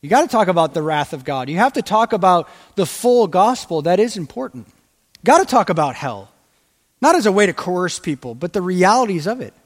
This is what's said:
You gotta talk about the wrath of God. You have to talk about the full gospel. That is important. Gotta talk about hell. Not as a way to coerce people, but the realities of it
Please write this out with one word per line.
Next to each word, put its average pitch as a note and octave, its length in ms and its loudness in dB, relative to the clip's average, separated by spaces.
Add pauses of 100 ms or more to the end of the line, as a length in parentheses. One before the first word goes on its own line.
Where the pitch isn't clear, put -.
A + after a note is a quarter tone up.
You C#3+ 80 -14
gotta C4+ 200 4
talk A3 180 2
about E3 260 2
the E3 100 -4
wrath D3+ 300 -2
of C3+ 120 -12
God. C3 240 -6
You D#3 80 -6
have B3 160 2
to A#3+ 100 -6
talk A3 300 0
about F3+ 360 2 (280)
the F#3+ 100 0
full A#3+ 400 2
gospel. F#3 560 0
That F3 160 0
is A3 180 0
important. F#3 520 -12 (560)
Gotta E4+ 200 6
talk A#3+ 240 2
about D#3 280 -2
hell. G#2+ 340 -10 (720)
Not D#4+ 160 4
as A#3+ 100 2
a G#3 60 2
way G3+ 140 2
to F3 60 0
coerce F3+ 460 -6
people, C3 360 -8
but D#3+ 180 -8
the G3 100 -4
realities F#3 640 2
of A#3+ 140 -6
it B2 140 -14 (120)